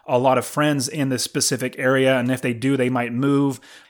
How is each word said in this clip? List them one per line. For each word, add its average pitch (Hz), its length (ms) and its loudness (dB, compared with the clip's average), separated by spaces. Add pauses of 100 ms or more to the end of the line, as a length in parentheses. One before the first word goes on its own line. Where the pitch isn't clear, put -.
a 127 100 2
lot 131 180 4
of 117 80 0
friends 147 440 -2
in 139 220 -4
this 123 120 -2
specific 131 560 -4
area. 131 400 4
And 123 100 0
if 127 120 -2
they 123 140 -2
do, 131 220 0
they 123 140 0
might 120 220 -2
move. 139 480 0 (300)